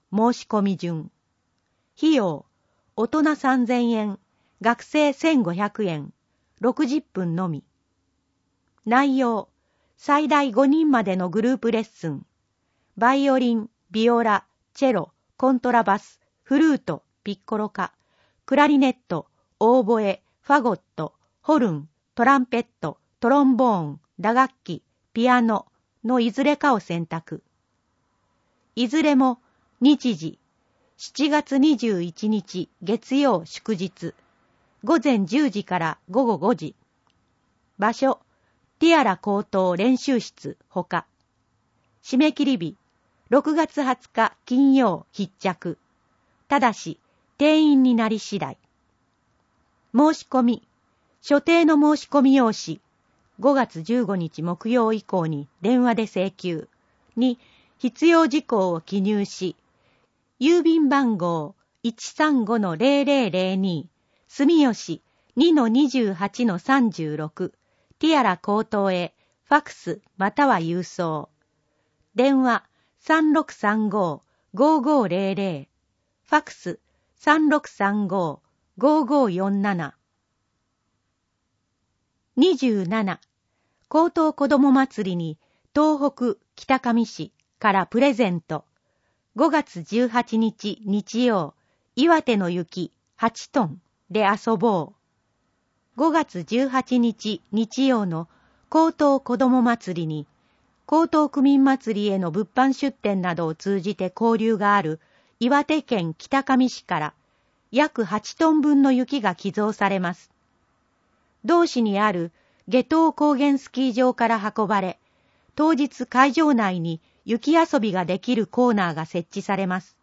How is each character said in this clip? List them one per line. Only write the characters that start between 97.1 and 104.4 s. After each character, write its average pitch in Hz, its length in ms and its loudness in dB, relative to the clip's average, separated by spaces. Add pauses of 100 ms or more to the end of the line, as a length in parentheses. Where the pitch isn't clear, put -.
日 226 340 -2
曜 233 180 0
の 165 240 -6 (400)
高 320 240 2
等 277 280 2
子 247 160 -4
ど 254 120 2
も 254 140 2
祭 233 400 -2
り 156 40 -6
に、 151 200 -8 (600)
江 320 200 2
東 302 240 0
区 285 120 -2
民 277 220 4
祭 226 380 0
り 208 60 -2
へ 196 100 -2
の 175 120 -4
物 202 240 -4
販 262 200 2
出 277 220 -4
店 196 240 -4
な 175 140 -4
ど 165 120 -4
を 160 80 -6
通 196 260 -4
じ 190 160 -6
て 185 180 -6
交 226 240 0
流 220 180 0